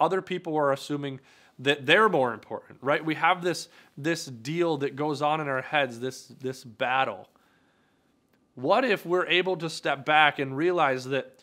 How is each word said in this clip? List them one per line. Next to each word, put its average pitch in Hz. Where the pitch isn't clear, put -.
other 175
people 170
are 143
assuming 139
that 143
they're 202
more 131
important, -
right? 147
We 156
have 170
this, 170
this 160
deal 147
that 135
goes 147
on 151
in 147
our 131
heads, 127
this, 127
this 131
battle. 123
What 175
if 214
we're 175
able 175
to 160
step 139
back 151
and 135
realize 151
that 131